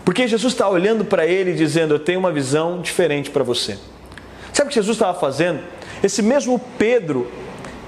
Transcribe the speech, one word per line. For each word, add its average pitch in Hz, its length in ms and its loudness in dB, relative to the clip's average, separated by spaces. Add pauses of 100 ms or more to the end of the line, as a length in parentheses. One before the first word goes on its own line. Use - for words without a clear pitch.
Porque 220 240 2
Jesus 226 260 2
tá 202 140 2
olhando 202 360 2
pra 170 220 2
ele 185 260 2
e - 20 0
dizendo, 156 400 2
"Eu 143 40 2
tenho 175 200 0
uma 185 120 2
visão 156 500 0
diferente 147 500 0
pra 135 120 0
você." 117 360 -2 (760)
Sabe 285 160 2
o - 0 -
que - 60 -8
Jesus 220 240 0
tava 180 200 2
fazendo? 151 420 0 (420)
Esse 196 200 0
mesmo 247 380 2 (180)
Pedro, 180 480 2 (600)